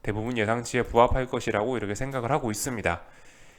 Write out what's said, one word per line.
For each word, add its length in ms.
대부분 360
예상치에 460
부합할 420
것이라고 500
이렇게 200
생각을 360
하고 200
있습니다. 500